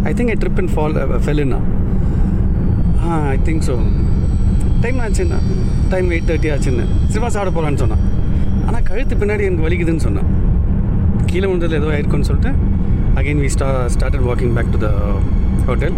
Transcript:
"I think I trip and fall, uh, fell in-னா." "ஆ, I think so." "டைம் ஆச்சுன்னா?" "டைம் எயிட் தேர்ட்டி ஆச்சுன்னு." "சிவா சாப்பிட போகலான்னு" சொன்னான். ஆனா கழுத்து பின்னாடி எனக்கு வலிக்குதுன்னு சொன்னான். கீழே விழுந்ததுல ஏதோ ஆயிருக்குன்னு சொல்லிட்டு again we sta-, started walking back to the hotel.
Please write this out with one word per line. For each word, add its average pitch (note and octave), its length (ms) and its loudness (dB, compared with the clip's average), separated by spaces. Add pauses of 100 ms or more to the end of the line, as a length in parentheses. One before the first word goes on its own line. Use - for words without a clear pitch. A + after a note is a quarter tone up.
"I - 80 -2
think B3 160 -2
I A3 40 0
trip G3 260 0
and F#3 120 0
fall, D#3 320 0
uh, - 240 0
fell D3 140 0
in-னா." C3+ 180 0 (1500)
"ஆ, D#3 180 0
I C3+ 180 0
think D#3 140 0
so." C3+ 200 0 (1000)
"டைம் A#3+ 180 0
ஆச்சுன்னா?" G3+ 400 0 (500)
"டைம் F#3 220 0
எயிட் E3 200 0
தேர்ட்டி D3+ 280 0
ஆச்சுன்னு." - 260 0 (240)
"சிவா A#3 200 0
சாப்பிட F#3+ 320 -2
போகலான்னு" D3+ 140 0
சொன்னான். - 240 0 (680)
ஆனா - 140 0
கழுத்து B3 360 0
பின்னாடி G#3 260 -2
எனக்கு F3+ 260 0
வலிக்குதுன்னு E3 280 0
சொன்னான். - 520 0 (760)
கீழே F#3 200 0
விழுந்ததுல E3+ 260 0
ஏதோ D3+ 140 0
ஆயிருக்குன்னு D3 340 0
சொல்லிட்டு - 380 0 (560)
again C#3+ 220 0
we C#3+ 120 0 (100)
sta-, C3 400 -2
started B2+ 300 0
walking B2 260 0
back A2+ 180 0
to G2+ 80 2
the G#2+ 120 0 (760)
hotel. B2 320 0